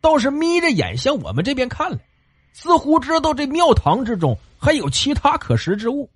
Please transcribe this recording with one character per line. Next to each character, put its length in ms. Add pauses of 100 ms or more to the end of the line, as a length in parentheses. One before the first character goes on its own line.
倒 160
是 120
眯 300
着 100
眼 280
向 240
我 100
们 140
这 100
边 140
看 200
来， 80 (540)
似 240
乎 240
知 220
道 120
这 140
庙 260
堂 300
之 140
中 200 (200)
还 160
有 160
其 240
他 240
可 180
食 220
之 120
物。 260